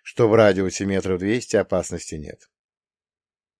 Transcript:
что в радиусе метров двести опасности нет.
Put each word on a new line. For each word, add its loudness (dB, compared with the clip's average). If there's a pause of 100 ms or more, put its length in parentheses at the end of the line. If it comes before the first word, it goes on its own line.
что 0
в 4
радиусе 4
метров -2
двести -2
опасности -4
нет. -14 (1120)